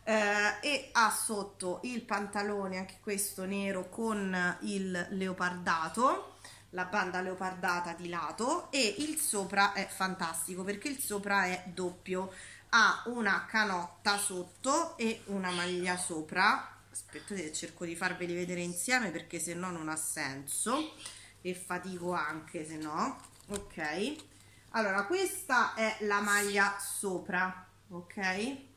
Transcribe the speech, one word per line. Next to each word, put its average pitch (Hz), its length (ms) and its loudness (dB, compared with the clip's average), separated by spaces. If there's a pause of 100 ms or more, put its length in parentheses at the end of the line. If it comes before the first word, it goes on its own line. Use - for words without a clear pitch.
Eh, 208 600 4
e 285 320 0
ha 220 180 8
sotto 196 720 -2
il 240 200 -4
pantalone, 202 720 -2
anche 185 240 -8
questo 196 420 -2
nero, 196 460 -2
con 190 720 0
il 190 480 0
leopardato, 185 1300 0 (320)
la 180 160 -2
banda 180 340 0
leopardata 180 720 -2
di 175 160 -8
lato, 175 640 -2
e 226 280 4
il 302 180 -2
sopra 196 560 2
è 196 120 0
fantastico 180 760 -2
perché 202 240 -4
il 277 120 -4
sopra 202 480 2
è 185 180 -2
doppio, 185 680 -4 (380)
ha 220 380 6
una 220 380 0
canotta 202 720 0
sotto 196 800 0
e 226 280 0
una 190 260 -2
maglia 180 460 0
sopra. 180 800 2 (120)
Aspettate - 540 -8
che 151 80 -6
cerco - 320 -6
di 170 140 -4
farveli 175 360 0
vedere 175 280 -2
insieme 190 480 0
perché 165 280 -6
se 170 160 -4
no 180 160 -2
non 160 200 -4
ha 160 80 -2
senso 160 960 -2 (520)
e 180 80 -2
fatico 180 600 -4
anche 156 520 -4
se 156 120 -8
no. 160 420 -2 (300)
Ok, 196 680 -2 (560)
allora 202 320 2
questa 349 720 2
è 220 240 2
la 208 200 4
maglia 202 600 4
sopra, 185 880 -2 (220)
ok? 190 680 -2 (200)